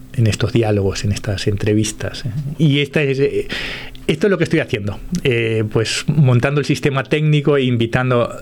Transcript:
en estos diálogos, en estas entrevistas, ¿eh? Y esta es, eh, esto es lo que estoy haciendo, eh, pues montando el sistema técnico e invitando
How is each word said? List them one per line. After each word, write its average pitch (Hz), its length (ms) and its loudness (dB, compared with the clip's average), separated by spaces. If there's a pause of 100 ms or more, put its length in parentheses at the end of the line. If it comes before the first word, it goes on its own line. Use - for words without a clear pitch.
(140)
en 113 120 2
estos 104 260 0
diálogos, 104 520 0
en 104 80 0
estas - 340 -4
entrevistas, 107 800 -2
¿eh? 110 60 -6 (280)
Y 143 220 4
esta 147 220 0
es, 135 180 0
eh, - 260 0 (640)
esto 165 180 0
es 202 60 2
lo 175 60 2
que 165 60 0
estoy 165 140 2
haciendo, 104 400 -2 (240)
eh, 113 400 2 (100)
pues - 360 -2
montando 139 500 4
el 135 80 0
sistema 139 380 0
técnico 151 520 2
e 139 60 2
invitando 123 800 0